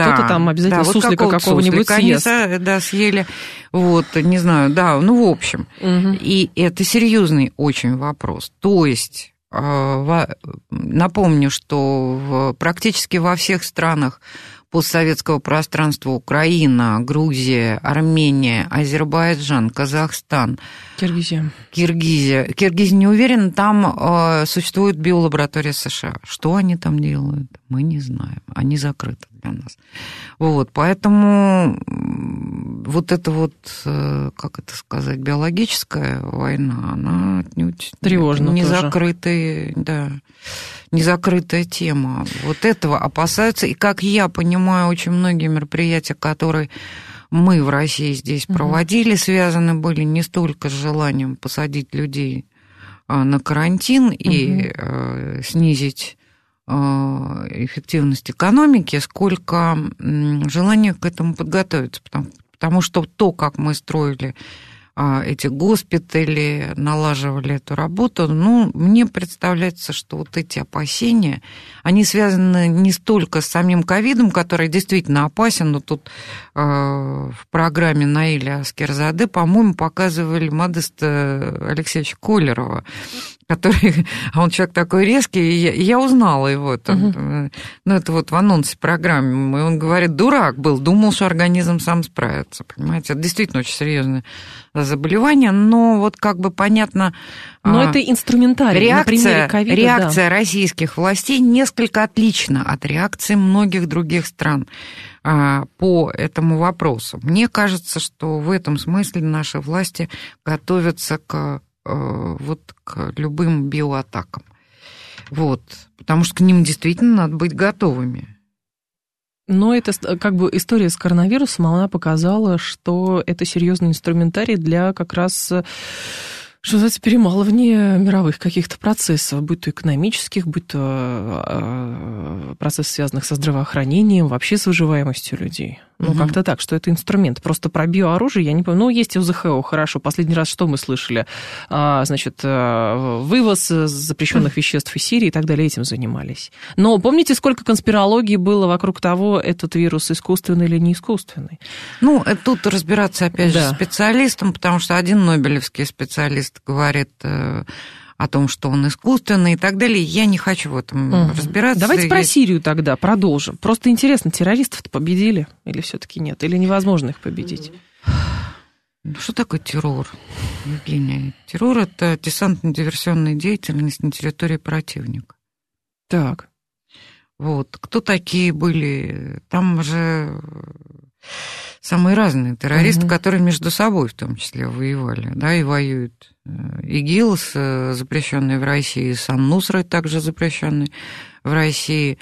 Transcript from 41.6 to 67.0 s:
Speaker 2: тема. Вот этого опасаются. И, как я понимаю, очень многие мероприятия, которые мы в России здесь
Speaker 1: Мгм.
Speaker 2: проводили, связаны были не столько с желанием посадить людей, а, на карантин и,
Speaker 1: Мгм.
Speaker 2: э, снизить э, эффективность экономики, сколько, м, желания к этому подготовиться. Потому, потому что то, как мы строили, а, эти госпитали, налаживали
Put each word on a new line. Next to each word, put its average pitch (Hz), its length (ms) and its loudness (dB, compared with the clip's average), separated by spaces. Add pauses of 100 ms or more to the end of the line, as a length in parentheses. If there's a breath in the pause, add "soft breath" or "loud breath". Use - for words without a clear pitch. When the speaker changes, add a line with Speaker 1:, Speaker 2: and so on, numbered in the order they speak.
Speaker 2:
тема. 143 600 -4 (200)
Вот 151 200 -4
этого 160 340 2
опасаются. 185 680 0
И, - 80 -2
как 196 300 0
я 202 240 2
понимаю, 180 600 0
очень 175 240 -2
многие 175 360 0
мероприятия, 156 680 -2
которые 156 560 -2 (600 loud breath)
мы 170 340 4
в 139 40 0
России 143 440 -2
здесь 135 360 -6
Speaker 1:
Мгм. 185 100 -2
Speaker 2:
проводили, 170 580 2
связаны 170 580 2
были 156 280 -2
не 156 200 0
столько 160 460 -4
с 139 40 -6
желанием 139 640 -2
посадить 143 580 -6
людей, 139 520 -6 (600 loud breath)
а, 139 160 2
на 139 160 2
карантин 185 720 2
и, 147 360 0
Speaker 1:
Мгм. - 300 0
Speaker 2:
э, 127 640 -6
снизить 143 760 0 (500)
э, - 60 -6 (800)
эффективность 143 800 -2
экономики, 214 680 4
сколько, 170 800 0 (220)
м, 147 500 0
желания 196 460 2
к - 120 -10
этому 165 280 -2
подготовиться. 160 680 -4
Потому, 139 240 -6 (260)
потому 165 280 0
что 175 240 -2
то, 185 280 0
как 151 260 -4
мы 151 160 -2
строили, 139 600 -4 (600 loud breath)
а, 135 280 0
эти 139 240 -4
госпитали, 156 1300 -2
налаживали 143 800 -2